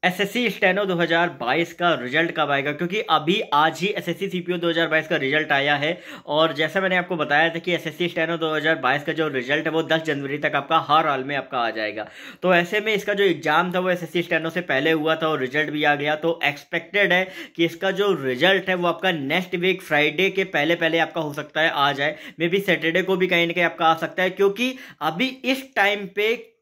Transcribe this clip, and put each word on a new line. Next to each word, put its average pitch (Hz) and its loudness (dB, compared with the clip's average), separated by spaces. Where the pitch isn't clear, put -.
एसएससी 202 0
स्टेनो 190 2
दो 185 0
हज़ार 170 2
बाईस 143 -2
का 175 2
रिजल्ट 143 0
कब 147 0
आएगा? 139 0
क्योंकि 175 -4
अभी 185 0
आज 156 4
ही 196 0
एसएससी 175 -4
सीपीओ 175 -4
दो 170 0
हज़ार 165 2
बाईस 156 0
का 165 0
रिजल्ट 147 0
आया 143 2
है 143 -2
और 156 2
जैसा 156 0
मैंने 185 0
आपको 180 -2
बताया 151 2
था 165 -6
कि 175 -2
एसएससी 165 -4
स्टेनो 165 -2
दो 156 -2
हज़ार 156 2
बाईस 143 0
का 160 -4
जो 156 0
रिजल्ट 139 -2
है 160 0
वो 160 0
दस 156 0
जनवरी 143 -4
तक 147 -2
आपका 147 0
हर 156 4
हाल 135 -2
में 143 -6
आपका 135 -4
आ 117 0
जाएगा। 107 -4
तो 180 4
ऐसे 175 2
में 214 -2
इसका 208 -2
जो 202 2
एग्जाम 160 2
था 185 0
वो 185 0
एसएससी 175 -2
स्टेनो 165 -2
से 170 -4
पहले 151 2
हुआ 160 2
था 160 -2
और 151 0
रिजल्ट 143 -2
भी 151 -2
आ 147 4
गया, 147 -2
तो 165 -2
एक्सपेक्टेड 175 0
है 185 2
कि 170 2
इसका 190 -2
जो 202 2
रिजल्ट 160 2
है 185 0
वो 175 0
आपका 175 0
नेक्स्ट 165 -2
वीक 180 0
फ्राइडे 151 0
के 190 -2
पहले 160 2
पहले 165 0
आपका 165 -2
हो 147 -4
सकता 147 -4
है 165 4
आ 143 2
जाए, 143 -2
maybe 175 2
सैटरडे 165 0
को 185 0
भी 185 2
कहीं 170 2
ना 170 -4
कहीं 175 2
आपका 165 0
आ 160 6
सकता 165 -4
है, 185 2
क्योंकि 202 0
अभी 165 -2
इस 262 -4
टाइम 208 2
पे 214 0